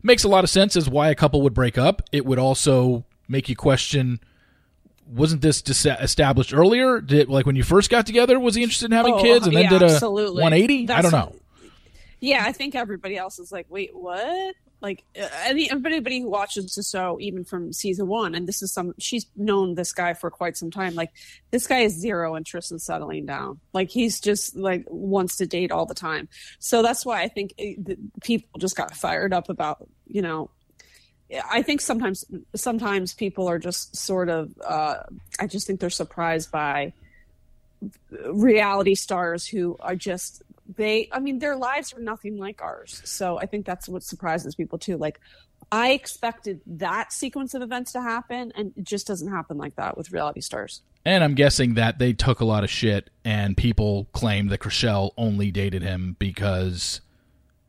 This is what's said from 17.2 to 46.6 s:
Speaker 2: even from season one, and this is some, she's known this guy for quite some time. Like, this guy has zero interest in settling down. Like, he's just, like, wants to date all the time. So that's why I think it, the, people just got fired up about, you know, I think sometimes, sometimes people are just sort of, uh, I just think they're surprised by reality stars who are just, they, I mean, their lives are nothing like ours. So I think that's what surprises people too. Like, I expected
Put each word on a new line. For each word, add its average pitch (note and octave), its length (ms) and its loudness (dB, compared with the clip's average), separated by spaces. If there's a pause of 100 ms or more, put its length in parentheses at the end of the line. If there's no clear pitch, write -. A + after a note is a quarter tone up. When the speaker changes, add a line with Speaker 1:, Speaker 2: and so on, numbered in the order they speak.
Speaker 2:
even F#3 240 -8
from F3 260 -8
season F#3 360 -4
one, G3 280 -2
and F3 140 -6
this - 140 -6
is F#3+ 100 -6
some, F3 260 -6
she's - 280 -6 (100)
known G3 380 0
this F3 180 -4
guy F3 220 -2
for E3+ 160 -8
quite - 260 -6
some E3 140 -8
time. F#3 240 -6
Like, E3 160 -6 (400)
this B3 160 -2
guy C4 140 2
has G#3+ 120 4
zero E3+ 420 -4
interest D#3+ 380 -12
in E3 60 -10
settling D#3 480 -8
down. C#3 340 -10 (140)
Like, F#3+ 160 0
he's A#3 300 0
just, - 360 -2
like, F#3+ 320 -2
wants F#3 480 -2
to F#3 100 -2
date F3 240 -2
all E3 140 0
the E3 80 -10
time. D#3 380 -8 (300)
So A#3 220 2
that's A#3 220 0
why A3+ 160 -2
I F#3 80 -2
think G3+ 300 -8
it, G3+ 260 -10
the, F#3+ 140 -8 (240)
people - 360 -4
just F#3 160 -2
got - 220 -8
fired F3 380 -2
up F3 160 -2
about, D#3 360 -6 (200)
you G3+ 160 -4
know, D#3+ 260 -4 (1040)
I A#3 80 2
think D4 220 0
sometimes, A3 420 -2 (300)
sometimes G#3 580 -2
people F#3+ 380 -4
are E3+ 80 0
just F3+ 360 -8
sort F3+ 360 -2
of, D#3+ 200 -4 (160)
uh, D#3 360 -2 (360)
I G3 80 -4
just F#3 200 -6
think G3 140 -4
they're F3 100 -4
surprised E3 600 -4
by C#3+ 440 -4 (1400)
reality G3+ 640 4
stars F3 520 -4
who F3 340 -6
are F3+ 140 -8
just, - 480 -8 (340)
they, G#3+ 340 -2
I C4 80 -6
mean, C4+ 220 -4
their D4 160 -4
lives C4 380 -4
are B3+ 60 -16
nothing G#3+ 380 -10
like G3 240 -12
ours. - 420 -14
So F3+ 360 -4
I G3 60 -8
think G#3 200 -8
that's F#3 220 -10
what F3+ 160 -10
surprises E3 500 -6
people E3+ 240 -8
too. F3+ 200 -6
Like, D3+ 220 -6 (520)
I A#3 180 2
expected A#3 720 -4